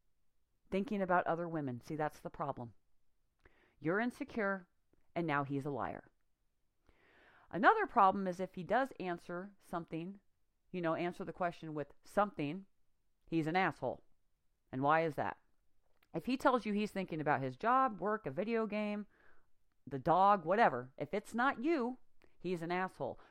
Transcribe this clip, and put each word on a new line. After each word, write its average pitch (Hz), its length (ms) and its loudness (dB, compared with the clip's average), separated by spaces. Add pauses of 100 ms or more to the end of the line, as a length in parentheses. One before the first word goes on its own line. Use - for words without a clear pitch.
(720)
Thinking 196 300 0
about 180 260 4
other 170 220 -2
women. 139 320 -4
See, 156 160 -8
that's 151 240 -4
the 175 80 -12
problem. 123 420 -6 (1080)
You're 170 180 2
insecure, 220 680 -4 (480)
and 170 140 -2
now 143 160 2
he's 139 220 -4
a 151 40 -2
liar. 110 360 -4 (1500)
Another 381 340 6
problem 196 400 4
is 180 140 -4
if 185 160 -6
he 185 80 -8
does 254 380 0
answer 180 500 -8 (180)
something, 170 460 -8 (560)
you 180 100 -6
know, 165 140 0
answer 170 300 -6
the 160 80 -10
question 165 400 -6
with 147 200 -8 (120)
something, 196 580 -2 (640)
he's 160 220 0
an 160 100 0
asshole. 143 440 -2 (680)
And 131 100 -4
why 156 220 4
is 156 120 -2
that? 107 200 -4 (800)
If 165 100 -4
he 254 120 0
tells 247 260 4
you 214 100 -2
he's 208 180 0
thinking 180 280 -4
about 143 220 2
his 131 160 -4
job, 240 420 2
work, 208 280 -2
a 143 40 -4
video 220 360 -2
game, 208 400 -4 (800)
the 135 100 -6
dog, 175 480 6
whatever, 160 500 2
if - 160 -6
it's 202 220 -4
not 233 300 0
you, 254 340 0 (400)
he's 175 240 -4
an 165 100 -4
asshole. 180 480 -4 (120)